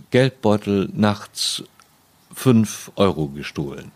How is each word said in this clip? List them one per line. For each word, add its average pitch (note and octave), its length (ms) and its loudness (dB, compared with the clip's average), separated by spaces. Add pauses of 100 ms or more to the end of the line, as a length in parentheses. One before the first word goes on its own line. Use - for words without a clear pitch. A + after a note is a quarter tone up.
(120)
Geldbeutel G#2 800 2
nachts - 720 -4 (720)
fünf - 600 2
Euro D#2 320 2
gestohlen, C#2 680 -10